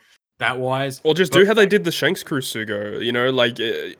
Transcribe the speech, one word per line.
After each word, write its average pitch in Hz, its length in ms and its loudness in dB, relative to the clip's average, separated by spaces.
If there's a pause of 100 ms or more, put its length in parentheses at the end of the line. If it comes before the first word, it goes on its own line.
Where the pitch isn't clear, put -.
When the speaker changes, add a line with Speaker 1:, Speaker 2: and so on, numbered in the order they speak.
(380)
Speaker 1:
that 120 200 -2
wise. 131 440 -4
Speaker 2:
Or 156 120 4
just 165 180 2
Speaker 1:
But 139 80 4
Speaker 2:
do 196 60 8
how 214 80 2
they 214 120 4
did 185 180 2
the 170 80 -2
Shanks 170 300 -2
Crew 143 200 -6
Sugo, 104 600 -6
you 117 100 -2
know, 123 180 0
like, 120 280 0
uh, 92 400 -4